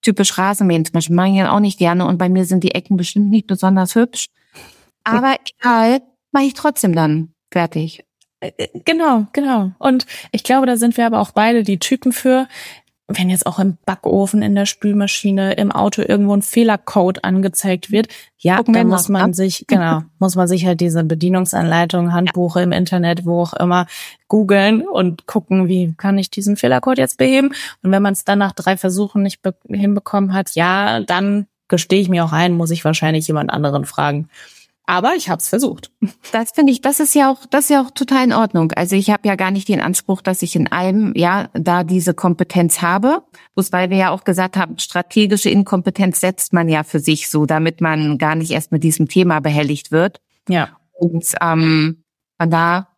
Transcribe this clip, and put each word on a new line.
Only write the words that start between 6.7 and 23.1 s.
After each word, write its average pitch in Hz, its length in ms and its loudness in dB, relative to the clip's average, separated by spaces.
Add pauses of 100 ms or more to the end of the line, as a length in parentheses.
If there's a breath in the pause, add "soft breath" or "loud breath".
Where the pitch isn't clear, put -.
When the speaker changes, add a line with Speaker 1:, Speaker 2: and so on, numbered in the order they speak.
Speaker 1:
dann. 160 380 0 (180)
Fertig. 160 540 -4 (340)
Speaker 2:
Äh, - 180 -12
äh, - 100 -6 (180)
genau, 302 480 2
genau. 247 440 0
Und 254 280 0 (260 loud breath)
ich - 120 -4
glaube, 262 240 2
da 247 100 0
sind 233 180 2
wir 233 100 0
aber 226 140 0
auch 202 120 -4
beide 226 320 2
die 196 160 -2
Typen 254 340 -2
für, 262 340 0 (600 loud breath)
wenn 180 220 -2
jetzt - 180 0
auch - 100 -6
im 190 280 0
Backofen, 196 580 0
in 202 100 0
der 202 140 2
Spülmaschine, 196 840 -2
im 202 180 0
Auto 202 320 -2
irgendwo 202 320 2
ein 202 80 0
Fehlercode 202 800 0
angezeigt 190 680 -2
wird, 226 160 2 (300 loud breath)
ja, 180 200 0
Speaker 1:
Gucken 233 180 2
wir 226 80 4
Speaker 2:
da - 40 4
muss 180 220 0
Speaker 1:
nach, 190 120 2
Speaker 2:
man 190 100 2
Speaker 1:
ne? - 20 -4
Speaker 2:
sich, 185 340 -2
genau, 165 420 2
Speaker 1:
<laughs> - 100 -20
Speaker 2:
muss 185 160 0
man 180 120 2
sich 180 180 0
halt 175 140 0
diese 165 240 0
Bedienungsanleitung, 170 1080 0
Handbuch 175 420 0
im 180 160 2
Internet, 175 540 0